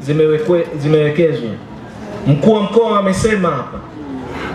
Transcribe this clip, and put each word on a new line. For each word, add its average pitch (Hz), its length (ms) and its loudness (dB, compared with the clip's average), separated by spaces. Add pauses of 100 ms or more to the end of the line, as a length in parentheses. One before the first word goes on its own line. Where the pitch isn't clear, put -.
zimewekwe-, 156 640 2 (120)
zimewekezwa. 147 720 2 (800)
Mkuu 160 260 4
wa 214 100 4
mkoa 214 360 2
amesema 196 500 2
hapa, 160 300 -6 (760)